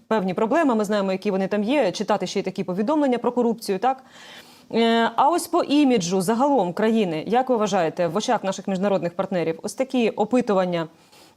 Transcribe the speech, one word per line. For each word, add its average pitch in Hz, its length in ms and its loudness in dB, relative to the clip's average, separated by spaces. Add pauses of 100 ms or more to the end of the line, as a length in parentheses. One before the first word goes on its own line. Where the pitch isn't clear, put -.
певні 190 260 0
проблеми, 254 400 2
ми 214 100 0
знаємо, 196 280 0
які 190 180 -4
вони 190 180 0
там 208 160 -2
є, 240 280 2
читати 196 340 -2
ще 196 140 -4
й - 20 -2
такі 190 220 -6
повідомлення 247 540 0
про 240 140 -2
корупцію, 233 460 -2
так? 262 260 -2 (680)
Е, 226 420 2
а 262 140 4
ось 339 160 0
по 330 160 2
іміджу 240 580 2
загалом 220 520 2
країни, 208 540 0
як 254 240 0
ви 254 60 2
вважаєте, 180 520 0
в 156 80 -4
очах 214 280 -2
наших 190 240 -4
міжнародних 185 480 0
партнерів, 165 460 -2
ось 175 120 -8
такі 254 360 0
опитування, 190 800 0 (480)